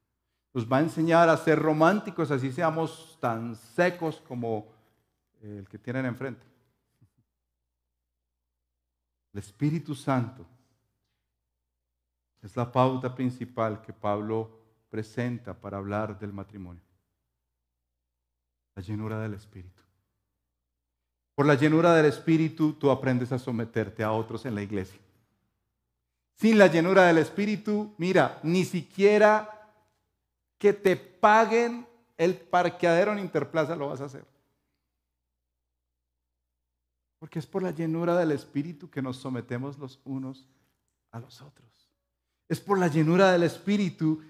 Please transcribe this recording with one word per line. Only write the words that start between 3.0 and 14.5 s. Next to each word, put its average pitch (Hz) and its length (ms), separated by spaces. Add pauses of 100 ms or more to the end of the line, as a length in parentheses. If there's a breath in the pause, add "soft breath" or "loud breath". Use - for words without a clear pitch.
tan 117 340
secos 175 720
como 113 380 (720)
el 104 260
que 107 120
tienen 131 260
enfrente. 123 400 (3000)
El 101 80
Espíritu 151 540
Santo 127 500 (2000)
es 104 120
la 123 160
pauta 127 440
principal 117 680
que - 140
Pablo 107 560 (400)